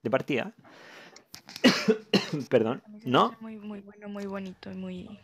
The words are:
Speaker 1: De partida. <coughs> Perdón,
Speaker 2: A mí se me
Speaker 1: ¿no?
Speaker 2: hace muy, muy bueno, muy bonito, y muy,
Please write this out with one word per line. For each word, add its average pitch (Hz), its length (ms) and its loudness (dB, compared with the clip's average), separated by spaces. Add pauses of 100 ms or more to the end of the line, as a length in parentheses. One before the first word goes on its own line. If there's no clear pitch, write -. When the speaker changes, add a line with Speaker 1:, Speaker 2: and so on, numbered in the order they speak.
Speaker 1:
De 113 60 0
partida. 160 440 0 (800)
<coughs> - 1120 0
Perdón, 117 360 2
Speaker 2:
A - 40 -20
mí - 120 -20
se - 60 -10
me 127 60 0
Speaker 1:
¿no? 165 140 8
Speaker 2:
hace 233 140 -4
muy, 220 160 -14
muy 208 240 -12
bueno, 202 280 -20
muy 202 180 -10
bonito, 196 440 -10
y 185 60 -12
muy, 185 480 -12